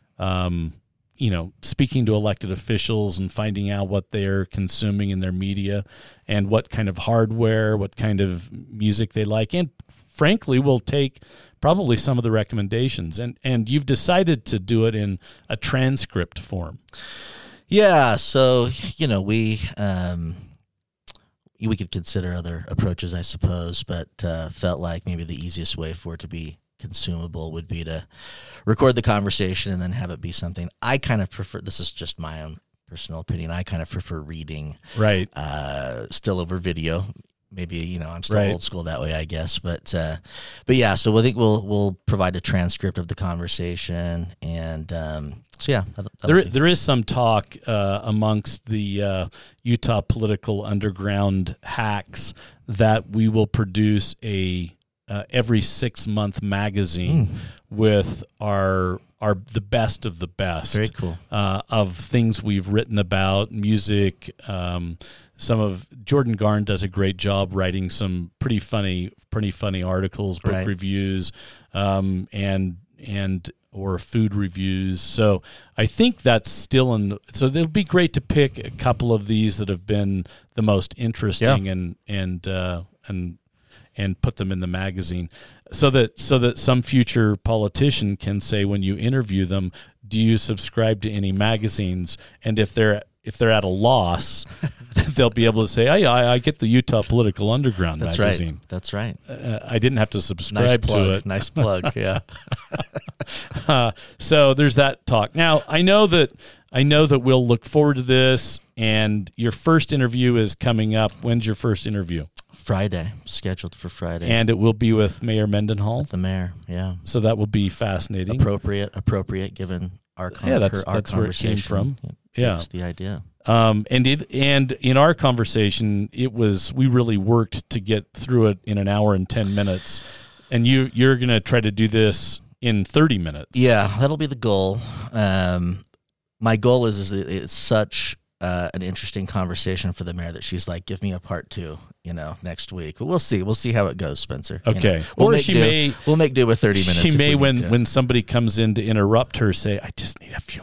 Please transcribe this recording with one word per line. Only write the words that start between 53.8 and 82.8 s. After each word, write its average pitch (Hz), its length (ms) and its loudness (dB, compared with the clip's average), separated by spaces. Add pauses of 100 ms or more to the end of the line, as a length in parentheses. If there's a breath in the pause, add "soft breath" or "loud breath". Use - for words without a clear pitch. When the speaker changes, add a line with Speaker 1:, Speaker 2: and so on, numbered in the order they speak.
Speaker 1:
a, 92 520 -4 (340)
uh, 101 220 -8
every 117 320 2
six-month 104 800 -2
magazine 98 840 0
Speaker 2:
Mm. - 20 -4 (400 loud breath)
Speaker 1:
with 104 540 2 (160)
our, 95 600 0 (220)
our, 104 160 0 (160)
the 107 80 -2
best 110 420 -2
of 87 140 -8
the 87 100 -8
best, 87 460 -4
Speaker 2:
Very 107 160 0
cool. 85 280 -8 (120)
Speaker 1:
uh, 101 400 -2
of 101 260 0
things 113 460 0
we've 98 260 -2
written 107 300 0
about, 98 520 0
music, 101 800 0 (160)
um, 87 520 -6 (420 loud breath)
some 113 200 2
of 98 260 -2 (180)
Jordan 131 280 2
Garn 104 320 2
does 98 180 -2
a 98 60 -2
great 95 280 0
job 98 380 -2
writing 92 360 -2
some 90 500 -4
pretty 117 180 0
funny, 95 540 -4 (180)
pretty 104 220 -2
funny 95 320 -4
articles, 92 560 -4
book - 120 -2
Speaker 2:
Right. 95 140 -2
Speaker 1:
reviews, 95 640 -2 (420 loud breath)
um, 95 600 -2
and, 95 440 -2 (280)
and, 95 440 -4 (220)
or 95 300 -4
food 110 340 0
reviews. 95 640 -2
So 104 400 2 (360 loud breath)
I 110 100 2
think - 360 2
that's 117 280 2
still 131 440 2
in, 101 240 0 (140)
so 135 140 0
it'll 160 220 2
be 190 160 0
great 175 300 2
to 143 60 0
pick - 380 2
a - 120 -10
couple 120 420 0
of 104 160 0
these 110 300 2
that 101 100 -4
have 92 180 -4
been 98 400 0 (280 loud breath)
the 117 80 -2
most 101 360 2
interesting 113 680 0
Speaker 2:
Yeah. 95 60 -4
Speaker 1:
and, 90 240 -6 (120)
and, 92 400 -4
uh, 92 340 -4 (240)